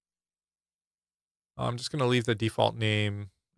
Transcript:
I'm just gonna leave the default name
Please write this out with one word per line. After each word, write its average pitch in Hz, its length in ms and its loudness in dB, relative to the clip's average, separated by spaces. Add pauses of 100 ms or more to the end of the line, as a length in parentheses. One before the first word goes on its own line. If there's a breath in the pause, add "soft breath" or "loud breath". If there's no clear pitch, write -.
(1600)
I'm 123 180 -4
just - 140 -8
gonna 139 160 0
leave 123 180 2
the 117 120 0
default 110 400 2
name 104 540 -2 (280)